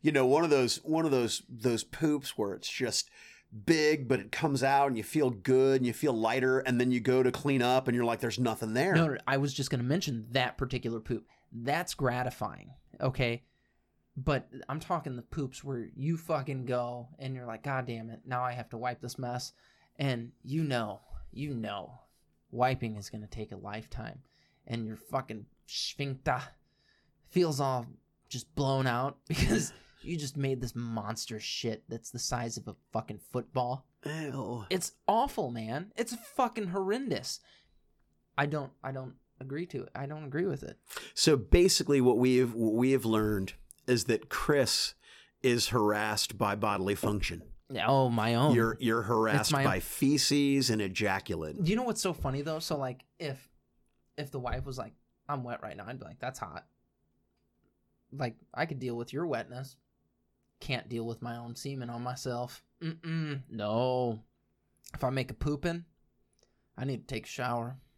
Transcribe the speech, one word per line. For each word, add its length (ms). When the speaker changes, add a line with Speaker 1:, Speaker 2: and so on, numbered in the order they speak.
Speaker 1:
you 100
know, 140
one 180
of 60
those, 280
one 260
of 60
those, 380
those 360
poops 520
where 180
it's 140
just 400
big, 420
but 120
it 120
comes 320
out 240
and 80
you 80
feel 260
good 460
and 100
you 60
feel 200
lighter, 460
and 220
then 100
you 100
go 220
to 80
clean 320
up 240
and 80
you're 100
like, 160
"There's 180
nothing 360
there." 200
Speaker 2:
No, 140
no, 180
I 100
was 180
just 160
gonna 120
mention 480
that 280
particular 420
poop. 260
That's 420
gratifying, 760
okay? 420
But 320
I'm 120
talking 360
the 60
poops 420
where 320
you 200
fucking 500
go 420
and 160
you're 120
like, 160
"God 240
damn 240
it, 160
now 160
I 100
have 180
to 80
wipe 220
this 180
mess." 340
And 360
you 220
know, 360
you 220
know, 460
wiping 460
is 140
gonna 160
take 260
a 40
lifetime. 640
And 200
your 100
fucking 500
sphincter 760
feels 300
all 260
just 260
blown 320
out 360
<laughs> 60
because 440
you 140
just 200
made 240
this 160
monster 640
shit 480
that's 220
the 80
size 380
of 120
a 80
fucking 280
football. 540
Speaker 1:
Ew. 640
Speaker 2:
It's 240
awful, 420
man. 460
It's 180
fucking 540
horrendous. 720
I 100
don't, 260
I 100
don't 220
agree 260
to 180
it. 100
I 120
don't 180
agree 220
with 180
it. 120
Speaker 1:
So 220
basically 640
what 180
we 200
have, 160
what 200
we 180
have 120
learned 500
is 180
that 240
Chris 680
is 260
harassed 680
by 180
bodily 380
function. 480
Speaker 2:
Oh, 220
my 260
own. 200
Speaker 1:
You're, 260
you're 220
harassed 380
Speaker 2:
It's 20
my 120
Speaker 1:
by 120
Speaker 2:
own. 40
Speaker 1:
feces 880
and 120
ejaculate. 720
Speaker 2:
You 100
know 80
what's 180
so 100
funny, 300
though? 180
So, 160
like, 280
if, 300
if 120
the 100
wife 260
was 120
like, 140
"I'm 140
wet 200
right 140
now," 120
I'd 100
be 60
like, 160
"That's 180
hot." 280
Like, 240
I 140
could 120
deal 180
with 160
your 140
wetness. 500
Can't 280
deal 180
with 160
my 160
own 180
semen 340
on 120
myself. 600
Mm-mm. 680
No. 720
If 80
I 80
make 200
a 40
pooping, 500
I 80
need 240
to 60
take 100
a 60
shower. 480